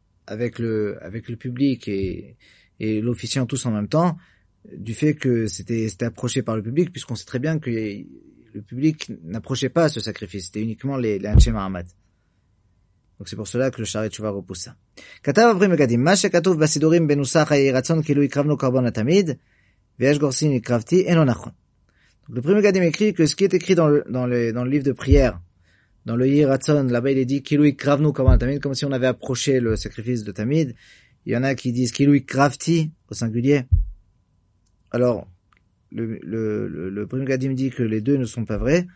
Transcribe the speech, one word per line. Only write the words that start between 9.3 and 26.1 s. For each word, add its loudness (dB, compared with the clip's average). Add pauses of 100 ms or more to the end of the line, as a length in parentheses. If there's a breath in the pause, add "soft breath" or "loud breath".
pas 2
ce -2
sacrifice, -8
c'était -8
uniquement -6
les, -2
les -6
Anshe 6
Mahamad. -4 (1300)
Donc -18
c'est -12
pour -8
cela -2
que -14
le -8
Sharet -4
Tshuva -8
repousse -10
ça. -14 (460 loud breath)
Katav 4
Pri 4
Megadim, 4
Ma 4
Shekatuv 2
Basidurim 2
Benusach 2
Hayei 4
Ratzon 0
Kilu 2
Ikravnu 0
Korban 0
Atamid, 2 (600)
Ve'esh 4
Gorsin 2
Ikravti, 2
Eno 4
Nachon. 0 (760)
Donc -14
le -2
Pri 2
Megadim 4
écrit 2
que 4
ce 0
qui -2
est 2
écrit 0
dans 4
le, 4
dans -4
le, 0
dans -4
le -4
livre 0
de 2
prière, 2 (640)
dans -6